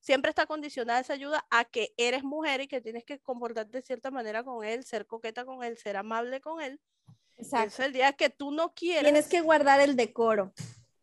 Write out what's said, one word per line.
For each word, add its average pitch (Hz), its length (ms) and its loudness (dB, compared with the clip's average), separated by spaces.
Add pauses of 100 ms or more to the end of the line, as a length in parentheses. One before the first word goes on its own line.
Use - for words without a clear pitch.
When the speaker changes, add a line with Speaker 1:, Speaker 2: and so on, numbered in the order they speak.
Speaker 1:
siempre 277 240 2
está 311 160 2
condicionada 277 540 -4
esa 269 140 -4
ayuda 285 360 -4
a 233 160 4
que - 320 -6
eres 240 260 0
mujer 277 380 -4
y 277 60 -8
que 269 120 -6
tienes 226 260 -12
que 285 140 -12
comportarte 233 600 -8
de - 20 -10
cierta 262 300 -8
manera 233 320 -6
con 247 200 -10
él, 233 200 -6
ser 214 240 -8
coqueta 226 380 -10
con 262 180 -12
él, 233 140 -8
ser 202 200 -6
amable 233 440 -4
con 320 200 -10
él. 277 180 -10 (580)
Speaker 2:
Exacto. 233 340 -2
Speaker 1:
Entonces, 262 160 -2
el 277 60 -4
día 262 200 4
que 294 160 2
tú 285 220 -8
no 320 240 -2
quieras 339 260 -2
Speaker 2:
Tienes 294 260 6
que 349 140 4
guardar 294 400 6
el 285 140 6
decoro. 220 580 2 (500)